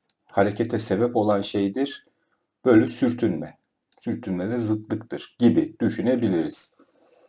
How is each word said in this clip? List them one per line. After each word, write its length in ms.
harekete 540
sebep 360
olan 260
şeydir. 680
Bölü 240
sürtünme. 680
Sürtünme 500
de 100
zıtlıktır 800
gibi 400
düşünebiliriz. 920